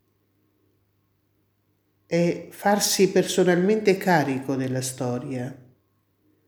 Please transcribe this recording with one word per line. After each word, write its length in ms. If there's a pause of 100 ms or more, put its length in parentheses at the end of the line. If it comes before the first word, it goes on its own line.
(2000)
È 460
farsi 580
personalmente 840
carico 640
della 240
storia, 760 (920)